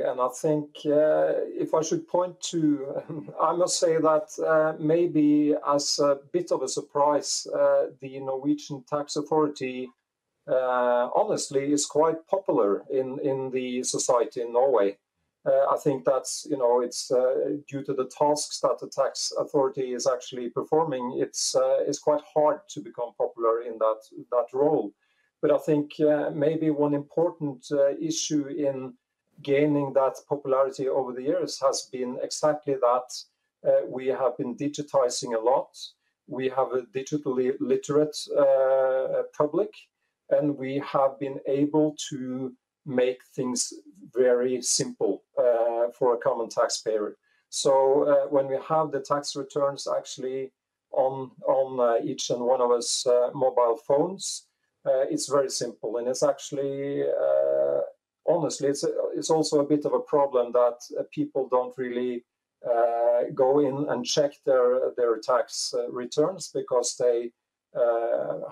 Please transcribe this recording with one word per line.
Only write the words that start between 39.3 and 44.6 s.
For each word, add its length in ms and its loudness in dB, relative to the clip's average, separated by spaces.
public, 360 0
and 260 2
we 260 -4
have 240 4
been 280 -6
able 420 2
to 460 -8
make 340 0
things 360 -4
very 480 2